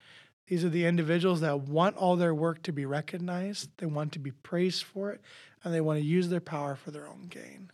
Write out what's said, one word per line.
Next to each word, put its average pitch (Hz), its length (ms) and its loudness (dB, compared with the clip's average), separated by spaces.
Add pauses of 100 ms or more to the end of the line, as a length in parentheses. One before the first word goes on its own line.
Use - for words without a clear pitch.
(480)
These 180 180 2
are 180 40 2
the 170 160 2
individuals 170 540 4
that 147 220 0
want 156 340 2
all 180 220 4
their 170 180 4
work 160 280 0
to 175 100 -4
be 143 120 -2
recognized, 180 920 -4
they - 80 -6
want 151 260 -2
to - 80 -10
be 135 120 -8
praised 175 520 -2
for 202 280 -8
it, - 100 -14 (420)
and 175 100 -4
they 165 60 2
wanna 156 220 2
use 175 260 2
their 175 140 0
power 143 340 -6
for 147 160 -14
their 147 160 -14
own 131 220 -18
gain. 139 440 -18